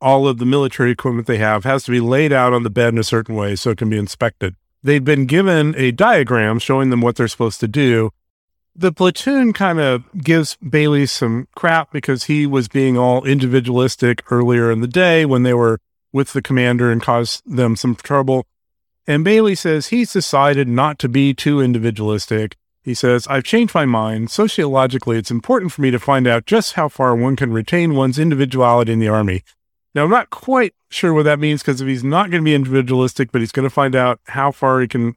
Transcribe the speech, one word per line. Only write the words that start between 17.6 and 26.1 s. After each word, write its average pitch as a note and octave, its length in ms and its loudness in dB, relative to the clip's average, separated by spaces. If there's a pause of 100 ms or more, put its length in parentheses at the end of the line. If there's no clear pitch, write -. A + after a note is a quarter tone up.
some B2 180 -2
trouble. C3 500 -2 (640)
And D3+ 160 0
Bailey G#3 320 2
says D#3 340 -2
he's A#3 260 -2
decided C#3+ 520 2
not C3+ 340 0
to B2+ 100 -4
be C#3 240 2
too D3 260 0
individualistic. A2 960 -2 (260)
He B2+ 120 -8
says, B2 340 0
"I've C3+ 160 -2
changed A3+ 300 0
my D#3+ 100 2
mind. A2 460 -2
Sociologically, C3+ 880 0
it's A2 120 -6
important F#3 420 -2
for D3+ 100 -6
me C3+ 80 2
to B2 80 0
find C3 280 0